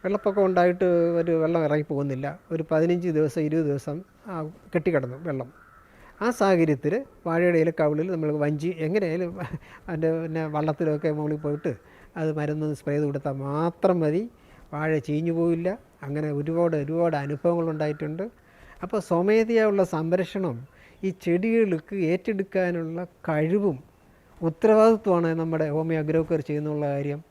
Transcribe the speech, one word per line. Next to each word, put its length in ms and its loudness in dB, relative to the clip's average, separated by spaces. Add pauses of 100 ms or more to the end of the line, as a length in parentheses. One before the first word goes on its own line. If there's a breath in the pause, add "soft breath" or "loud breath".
വെള്ളപ്പൊക്കം 460 0
ഉണ്ടായിട്ട് 380 4 (340)
ഒരു 120 0 (100)
വെള്ളം 240 2
ഇറങ്ങി 240 0
പോകുന്നില്ല. 360 -2 (260)
ഒരു 180 -4
പതിനഞ്ച് 380 2 (100)
ദിവസം, 300 0
ഇരുപത് 220 0
ദിവസം, 260 -4 (340)
ആ, 40 -10 (400)
കെട്ടിക്കിടന്നു 440 0 (100)
വെള്ളം. 200 -6 (760 loud breath)
ആ 40 2 (100)
സാഹചര്യത്തിൽ 560 2 (320)
വാഴയുടെ 380 2
ഇല 60 2 (100)
കവിളിൽ 340 2
നമ്മൾ 160 -2 (140)
വഞ്ചി 260 -2 (160)
എങ്ങനെയായാലും 460 -2 (560 loud breath)
അതിൻ്റെ 220 0 (120)
പിന്നെ 200 -4 (140)
വള്ളത്തിലൊക്കെ 600 0
മുകളിൽ 260 -2
പോയിട്ട് 280 -2 (480 loud breath)
അത് 180 0
മരുന്ന് 300 -2 (120)
സ്പ്രേ 140 -4
ചെയ്ത് 140 0
കൊടുത്താൽ 260 -4 (120)
മാത്രം 580 0
മതി. 180 0 (500 loud breath)
വാഴ 200 -2 (160)
ചീഞ്ഞു 300 -2
പോവില്ല. 300 0 (380)
അങ്ങനെ 320 -4
ഒരുപാട്, 460 0
ഒരുപാട് 400 0
അനുഭവങ്ങളുണ്ടായിട്ടുണ്ട്. 1000 -2 (600 loud breath)
അപ്പോൾ 240 -2
സ്വമേധയാ 640 4
ഉള്ള 120 2 (120)
സംരക്ഷണം 600 -2 (500 soft breath)
ഈ 20 0 (160)
ചെടികൾക്ക് 720 0 (140)
ഏറ്റെടുക്കാനുള്ള 880 -2 (300)
കഴിവും 480 2 (720 soft breath)
ഉത്തരവാദിത്വമാണ് 840 4 (100)
നമ്മുടെ 340 0
ഹോമിയോ 280 0
അഗ്രോ 260 2
കെയർ 200 0
ചെയ്യുന്നുള്ള 360 -2 (100)
കാര്യം 260 -4 (100)